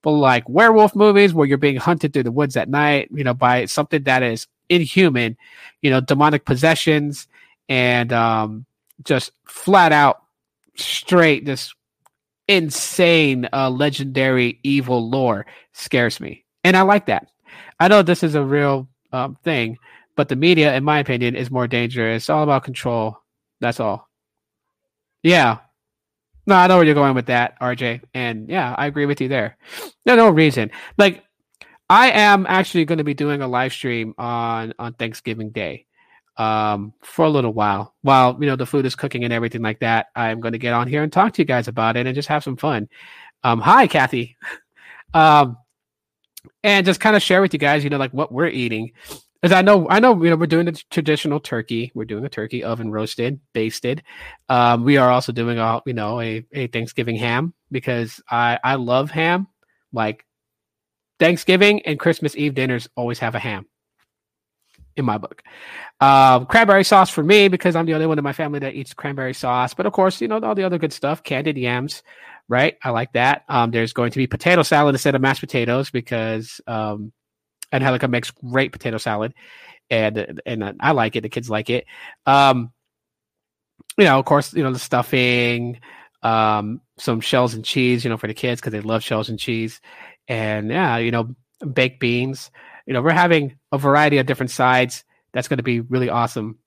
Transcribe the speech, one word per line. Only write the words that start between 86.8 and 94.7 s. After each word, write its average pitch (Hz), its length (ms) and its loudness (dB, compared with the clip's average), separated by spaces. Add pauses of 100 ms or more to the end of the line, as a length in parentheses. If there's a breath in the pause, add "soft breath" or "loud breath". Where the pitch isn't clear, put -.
some 113 200 -4
shells 123 360 0
and 110 100 -12
cheese, 123 380 -2
you 120 80 -4
know, 110 60 -6
for 110 100 -10
the 107 80 -8
kids 120 260 -6
'cause 110 120 -10
they 104 80 -8
love 110 200 -4
shells 110 280 -6
and 107 100 -10
cheese, 113 420 -8 (460 loud breath)
and 107 420 -6
yeah, 143 280 -2
you 117 120 -2
know, 117 260 -4 (380)
baked 127 260 -2
beans. 123 520 -4 (340 loud breath)
You 135 80 -8
know, 123 80 -2
we're 151 80 0
having 165 480 2 (140)
a 139 80 -4
variety 147 400 2
of 131 80 -2
different 131 240 -4
sides. 127 520 0 (280)